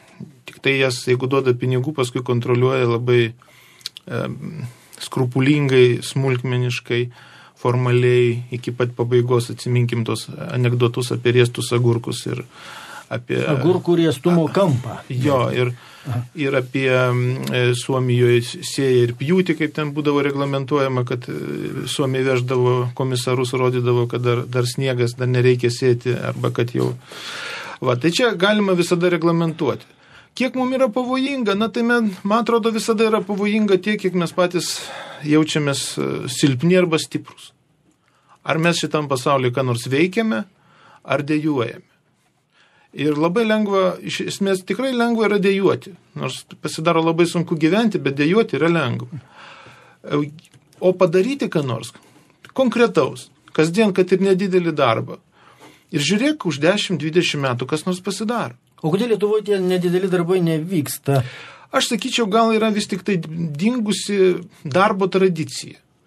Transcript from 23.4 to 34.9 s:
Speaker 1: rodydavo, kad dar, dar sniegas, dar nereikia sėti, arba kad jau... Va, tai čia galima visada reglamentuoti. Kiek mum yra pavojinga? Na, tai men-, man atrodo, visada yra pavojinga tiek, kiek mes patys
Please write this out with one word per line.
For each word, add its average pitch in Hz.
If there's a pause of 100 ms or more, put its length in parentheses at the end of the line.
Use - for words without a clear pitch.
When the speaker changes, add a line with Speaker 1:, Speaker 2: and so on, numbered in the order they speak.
Speaker 1:
rodydavo, 123
kad 120
dar, 123
dar 120
sniegas, 123
dar 127
nereikia 123
sėti, 120
arba 127
kad 120
jau... 64 (880)
Va, 127
tai 139
čia 226
galima 196
visada 175
reglamentuoti. 165 (480)
Kiek 254
mum 254
yra 262
pavojinga? 254
Na, 214
tai 233
men-, 233
man 214
atrodo, 226
visada 220
yra 214
pavojinga 202
tiek, 208
kiek 185
mes 170
patys 180 (440)